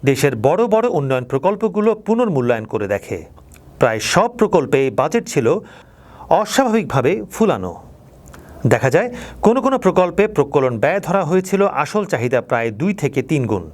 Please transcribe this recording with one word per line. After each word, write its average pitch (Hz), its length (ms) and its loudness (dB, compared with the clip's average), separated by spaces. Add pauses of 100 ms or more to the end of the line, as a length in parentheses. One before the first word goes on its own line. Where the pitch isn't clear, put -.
দেশের 135 240 2 (140)
বড় 180 140 2 (120)
বড় 220 140 2 (100)
উন্নয়ন 131 340 -2
প্রকল্পগুলো 202 600 0 (140)
পুনর্মূল্যায়ন 135 680 0
করে 104 200 -2
দেখে। 101 240 -4 (600)
প্রায় 110 200 2 (140)
সব 214 160 4 (100)
প্রকল্পে 147 400 2 (200)
বাজেট 160 240 0 (100)
ছিল 120 140 0 (920)
অস্বাভাবিকভাবে 208 720 0 (220)
ফুলানো। 110 380 0 (1000)
দেখা 123 220 2
যায়, 233 140 2 (360)
কোনো 233 200 4
কোনো 262 200 2
প্রকল্পে 180 380 2 (120)
প্রকলন 139 380 0 (100)
ব্যয় 175 220 0
ধরা 185 240 0
হয়েছিল 185 320 0 (220)
আসল 202 280 -4
চাহিদা 123 280 0 (100)
প্রায় 117 200 -2 (120)
দুই 196 200 -2
থেকে 139 180 -2 (100)
তিন 147 220 0
গুণ। 95 120 -2 (100)